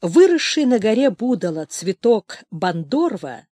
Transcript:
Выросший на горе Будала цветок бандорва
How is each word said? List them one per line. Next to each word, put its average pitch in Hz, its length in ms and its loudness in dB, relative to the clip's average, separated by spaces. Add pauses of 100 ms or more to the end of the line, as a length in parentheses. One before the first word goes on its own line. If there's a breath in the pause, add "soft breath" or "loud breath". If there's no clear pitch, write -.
Выросший 311 640 2
на 247 120 2
горе 226 320 2
Будала 180 560 -4
цветок - 840 -2
бандорва 170 1040 -4